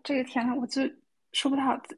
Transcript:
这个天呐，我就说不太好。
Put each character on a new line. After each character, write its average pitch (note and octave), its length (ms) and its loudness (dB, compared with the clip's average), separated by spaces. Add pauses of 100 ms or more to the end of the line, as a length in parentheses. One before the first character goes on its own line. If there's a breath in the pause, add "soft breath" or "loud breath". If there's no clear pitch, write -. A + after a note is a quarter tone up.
这 C#4+ 120 0
个 B3+ 60 2
天 B3 240 -2
呐， B3 80 0
我 A#3+ 120 -2
就 C4+ 160 0 (500)
说 - 180 2
不 C#4 60 2
太 C4+ 80 0
好。 B3+ 120 2 (220)